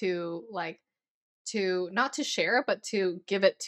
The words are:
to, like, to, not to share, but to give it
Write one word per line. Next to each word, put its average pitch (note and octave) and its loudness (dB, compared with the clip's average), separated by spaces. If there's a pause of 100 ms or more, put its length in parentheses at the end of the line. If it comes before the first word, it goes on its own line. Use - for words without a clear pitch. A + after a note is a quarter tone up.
to, F3 -2
like, E3+ -8 (680)
to, F#3 0
not B3 2
to D4 -4
share, G#3 2
but - -2 (100)
to F#3 0
give G3 2
it F#3+ 6